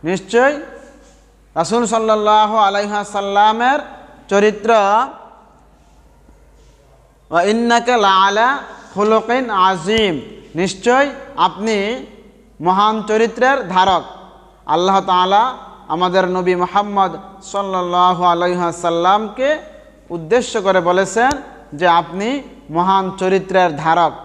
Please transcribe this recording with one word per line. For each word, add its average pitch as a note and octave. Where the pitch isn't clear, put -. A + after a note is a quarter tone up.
নিশ্চয় A#3
রাসূল G#3+
সাল্লাল্লাহু G#3+
আলাইহি G#3
ওয়াসাল্লামের G#3
চরিত্র, G#3
ওয়া E3
ইন্নাকা A#3
লা G3+
আলা A3
খুলুকিন A3
আযীম, F#3+
নিশ্চয় A#3+
আপনি F#3+
মহান G3+
চরিত্রের A3+
ধারক। F#3
আল্লাহ F#3
তাআলা F#3+
আমাদের F3+
নবী F#3
মুহাম্মদ G3
সাল্লাল্লাহু F3+
আলাইহি F3
ওয়াসাল্লামকে F#3+
উদ্দেশ্য F#3
করে F#3
বলেছেন F#3+
যে F3
আপনি F3+
মহান F#3
চরিত্রের F#3
ধারক। D#3+